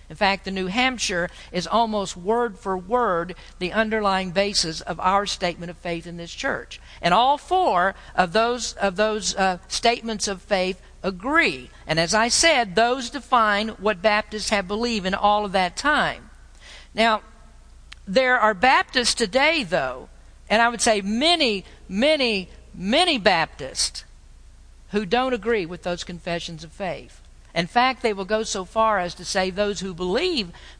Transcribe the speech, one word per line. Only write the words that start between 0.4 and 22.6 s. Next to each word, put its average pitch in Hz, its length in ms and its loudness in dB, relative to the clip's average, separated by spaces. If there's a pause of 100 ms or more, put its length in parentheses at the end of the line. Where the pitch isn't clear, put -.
the 190 40 -6
New 190 160 -4
Hampshire 202 640 -2 (220)
is 170 160 -4
almost 214 500 -2
word 220 400 -2
for 190 180 -4
word 185 600 0 (240)
the 180 120 -2
underlying 202 600 0
basis 190 500 -2
of 175 180 -8
our 196 280 2
statement 170 420 -4
of 170 80 -14
faith 170 300 -8
in 170 100 -12
this 170 160 -12
church. - 480 -6 (220)
And 170 100 4
all 254 240 4
four 220 560 2 (220)
of 175 180 0
those, 226 400 0
of 196 220 -2
those, 214 400 -2
uh, 185 320 0
statements 226 600 -2
of 196 140 -6
faith 185 400 -2 (220)
agree. 190 640 0 (160)
And 156 140 0
as 170 160 0
I 226 140 2
said, 240 440 2
those 240 380 2
define 220 560 2
what 202 340 -4
Baptists 214 480 0
have 202 180 2
believed 214 380 -2
in 185 80 0
all 208 320 2
of 196 60 -6
that 180 260 0
time. 240 540 0 (640)
Now, 220 260 2 (880)
there 254 300 4
are 214 180 4
Baptists 254 580 4
today, 269 500 2
though, 139 460 -2 (400)
and 208 100 4
I 233 100 6
would 233 120 -4
say 214 200 2
many, 233 640 2 (240)
many, 226 640 0 (240)